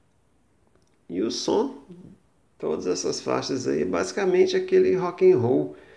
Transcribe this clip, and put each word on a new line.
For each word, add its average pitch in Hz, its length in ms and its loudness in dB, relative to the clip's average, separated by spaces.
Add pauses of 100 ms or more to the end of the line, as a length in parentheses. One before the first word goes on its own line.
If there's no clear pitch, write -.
(1080)
E 180 140 -4
o 156 80 -2
som, - 520 -2 (760)
todas - 280 -6
essas - 340 -4
faixas 131 480 -4
aí, 147 160 0
basicamente 185 720 0
aquele 185 400 2
rock 180 360 4
and 143 60 4
roll 131 380 0 (200)